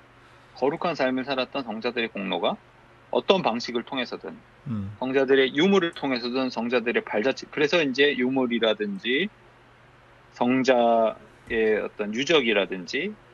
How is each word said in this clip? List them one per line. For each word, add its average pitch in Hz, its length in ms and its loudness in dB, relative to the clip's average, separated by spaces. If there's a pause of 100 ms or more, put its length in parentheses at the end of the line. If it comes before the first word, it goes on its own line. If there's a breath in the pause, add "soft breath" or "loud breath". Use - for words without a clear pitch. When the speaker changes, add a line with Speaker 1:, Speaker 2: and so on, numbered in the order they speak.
(560 soft breath)
Speaker 1:
거룩한 156 400 -4
삶을 131 300 -2
살았던 131 380 -6
성자들의 113 460 -6
공로가 98 460 -4 (560)
어떤 180 300 2
방식을 117 420 -4
통해서든, 117 540 -10 (300)
Speaker 2:
음. 104 320 -8
Speaker 1:
성자들의 131 560 2
유물을 175 380 4
통해서든, 127 580 -2
성자들의 117 540 0
발자취, 117 440 -2
그래서 151 320 2
이제 139 360 2
유물이라든지 120 1120 0 (1040)
성자의 120 800 4 (680)
어떤 104 300 -8
유적이라든지 117 1000 0 (200)